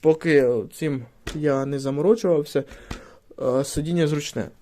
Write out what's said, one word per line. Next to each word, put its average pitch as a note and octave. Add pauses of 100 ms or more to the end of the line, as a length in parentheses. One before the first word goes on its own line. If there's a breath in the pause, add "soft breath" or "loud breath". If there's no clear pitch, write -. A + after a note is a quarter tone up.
поки D#3 (240)
цим C#3 (300)
я C#3
не C#3
заморочувався, D3+ (800 loud breath)
е, C3
сидіння D#3
зручне. C#3+ (120)